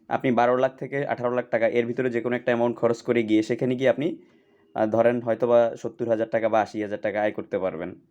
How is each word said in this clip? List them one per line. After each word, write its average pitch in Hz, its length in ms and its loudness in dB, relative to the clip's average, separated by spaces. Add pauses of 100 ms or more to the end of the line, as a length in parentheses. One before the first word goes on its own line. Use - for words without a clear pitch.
আপনি - 240 0
বারো 120 240 4
লাখ 131 200 0
থেকে 139 300 -6
আঠারো 120 280 -2
লাখ 123 160 -4
টাকা, 113 180 2
এর 117 180 0
ভিতরে 123 240 -2
যে 117 100 -2
কোনো 123 160 -2
একটা 123 160 0
অ্যামাউন্ট 117 240 0
খরচ 117 260 0
করে 120 200 0
গিয়ে 107 200 2
সেখানে 127 340 -2
গিয়ে 131 120 2
আপনি, 139 300 0 (560)
আহ, 110 120 0
ধরেন 117 340 2
হয়তো 117 260 -2
বা 117 300 4
সত্তর 117 320 -8
হাজার 113 200 0
টাকা 113 200 0
বা 110 120 2
আশি 104 220 -4
হাজার 104 180 -6
টাকা 104 220 -2
আয় 107 100 0
করতে 98 260 -6
পারবেন 90 360 -6 (160)